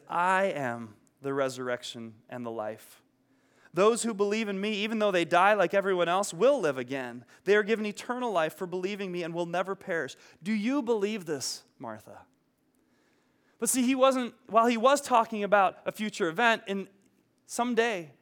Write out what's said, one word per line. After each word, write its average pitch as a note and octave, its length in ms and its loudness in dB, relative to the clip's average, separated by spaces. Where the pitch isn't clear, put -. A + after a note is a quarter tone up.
"I F#3 380 2
am A#2+ 500 -4
the C#3 100 -4
resurrection B2 840 -4
and B2 160 -10
the A#2 60 -8
life. A2 500 -10
Those G#3+ 320 4
who A#3 100 -2
believe G#3 340 0
in F#3+ 120 -4
me, G#3+ 120 -2
even A3 160 -2
though G#3 100 2
they F3 140 2
die F3+ 300 4
like F#3 200 2
everyone F#3 340 2
else, F#3 240 0
will A#3+ 280 2
live C#3+ 180 0
again. B2 460 -8
They G3+ 140 4
are G#3+ 80 2
given G#3+ 220 -2
eternal B3 440 -6
life D#3+ 240 0
for F#3 140 -10
believing F#3+ 420 -6
me F3 140 -6
and E3 100 -8
will F3 120 -4
never F#3 280 -4
perish." E3 400 -6
Do G#3 80 -2
you A#3 280 0
believe G#3+ 440 -2
this, D3 400 -6
Martha? A2 400 -14
But A#3 100 -2
see, B3+ 140 2
he C4 140 2
wasn't, B3+ 360 4
while A3+ 220 4
he A#3+ 80 4
was C4 240 4
talking A3+ 420 2
about G3 440 4
a F#3 40 -4
future G#3 380 -2
event, A3 400 2
and G3 180 -4
someday A3+ 760 -2